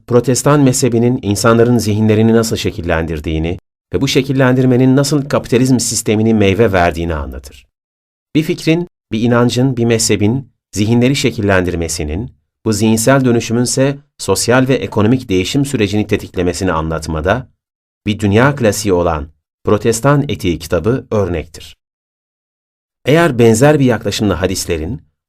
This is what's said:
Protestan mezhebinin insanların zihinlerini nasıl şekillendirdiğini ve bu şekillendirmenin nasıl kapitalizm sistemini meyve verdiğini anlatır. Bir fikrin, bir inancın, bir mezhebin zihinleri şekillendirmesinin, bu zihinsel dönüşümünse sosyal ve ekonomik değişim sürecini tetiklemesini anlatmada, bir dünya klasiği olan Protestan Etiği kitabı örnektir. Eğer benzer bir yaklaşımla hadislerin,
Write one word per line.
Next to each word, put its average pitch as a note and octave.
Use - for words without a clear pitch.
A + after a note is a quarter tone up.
Protestan B2+
mezhebinin B2
insanların A#2
zihinlerini G#2+
nasıl A2+
şekillendirdiğini E2
ve F2+
bu C3+
şekillendirmenin C3
nasıl C#3+
kapitalizm B2
sistemini A2
meyve G2+
verdiğini E2+
anlatır. C2+
Bir D#3
fikrin, E3+
bir A2+
inancın, A#2+
bir A#2
mezhebin A2+
zihinleri A#2+
şekillendirmesinin, F#2
bu A2
zihinsel A2+
dönüşümünse B2
sosyal B2
ve C3+
ekonomik G#2+
değişim F#2+
sürecini G#2+
tetiklemesini F2+
anlatmada, D#2+
bir G#2+
dünya A2
klasiği G#2
olan E2+
Protestan A#2+
Etiği F2+
kitabı F2+
örnektir. F2
Eğer D3
benzer A#2+
bir C#3
yaklaşımla G2+
hadislerin, F2+